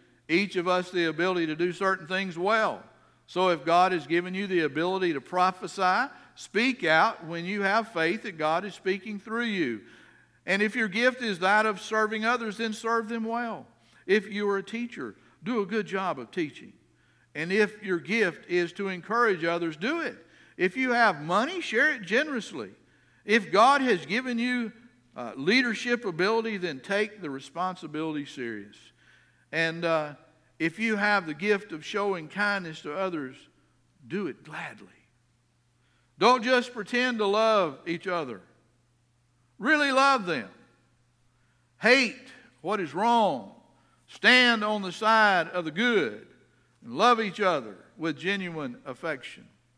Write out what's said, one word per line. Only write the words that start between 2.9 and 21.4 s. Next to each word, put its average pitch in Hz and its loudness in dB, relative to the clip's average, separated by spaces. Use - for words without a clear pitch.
So 185 2
if 156 0
God 175 4
has 151 -4
given 175 0
you 196 -4
the 185 2
ability 170 0
to 139 -4
prophesy, 185 0
speak 240 0
out 165 4
when 170 -8
you 202 -4
have 214 0
faith 175 0
that 185 -10
God 160 0
is 190 -10
speaking 202 -6
through 226 -4
you. 151 -2
And 196 0
if 208 0
your 226 -2
gift 240 0
is 208 -4
that 208 4
of 202 -2
serving 220 -2
others, 233 -2
then 226 -4
serve 226 -2
them 226 -6
well. 226 -6
If 208 2
you 202 -2
are 196 0
a 196 -4
teacher, 226 -10
do 220 -2
a 196 0
good 196 -4
job 180 -4
of 113 -12
teaching. - -8
And 165 -4
if 214 2
your 185 -2
gift 180 -2
is 175 0
to 196 -6
encourage 190 0
others, 170 -2
do 285 -2
it. 269 -6
If 180 0
you 262 -2
have 214 4
money, 233 0